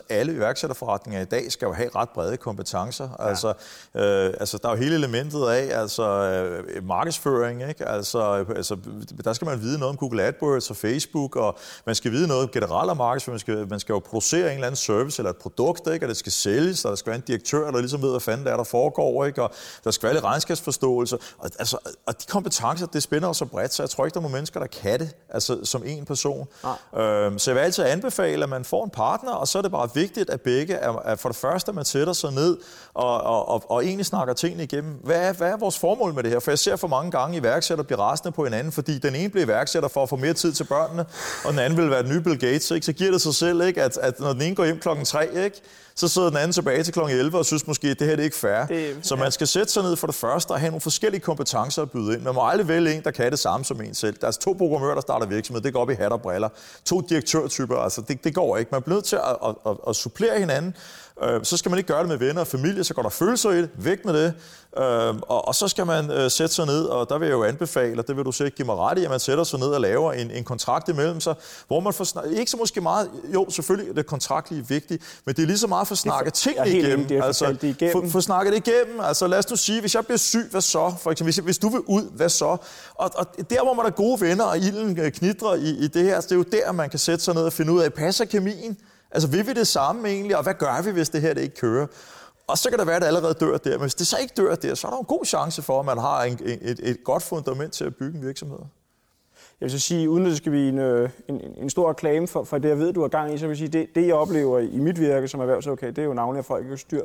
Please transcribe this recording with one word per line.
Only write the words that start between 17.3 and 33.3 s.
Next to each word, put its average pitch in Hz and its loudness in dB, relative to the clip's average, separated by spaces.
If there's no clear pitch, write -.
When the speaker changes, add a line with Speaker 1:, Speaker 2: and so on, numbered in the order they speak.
Speaker 1:
der 123 0
ligesom 135 -2
ved, 135 2
hvad 127 0
fanden 120 -4
det 123 0
er, 117 0
der 117 -2
foregår, 139 0
ikke? 139 -2
Og 107 -2
der 113 0
skal - 0
være 123 4
lidt 156 2
regnskabsforståelse. 127 0
Og, - -8
altså, - -2
og - -6
de - -14
kompetencer, 170 -2
det 156 -2
spænder 156 0
jo 165 0
så 151 -2
bredt, 120 -4
så 143 -4
jeg 139 -4
tror 139 -2
ikke, 156 -4
der 180 -2
er - -4
nogen 147 -4
mennesker, 156 -6
der - -4
kan 113 -2
det, 156 -6
altså, 117 -2
som 117 -4
en 143 -8
person. 139 -4
Speaker 2:
Nej. 110 0
Speaker 1:
Øhm, 104 2
så 135 0
jeg 123 4
vil 131 4
altid 175 2
anbefale, 156 0
at 139 -2
man 127 -6
får - -2
en 214 -6
partner, 220 -2
og 160 -2
så - -2
er 202 0
det 190 -2
bare 135 -2
vigtigt, 190 0
at 123 -4
begge 143 0
er, - 0
at 110 -2
for 127 -4
det 117 -4
første, 170 -2
at 208 -6
man 151 -6
sætter 156 0
sig 151 -4
ned 165 2
og, 120 0
og, 113 2